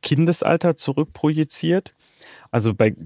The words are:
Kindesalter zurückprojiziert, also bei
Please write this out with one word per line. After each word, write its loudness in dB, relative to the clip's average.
Kindesalter 0
zurückprojiziert, -2
also 0
bei 2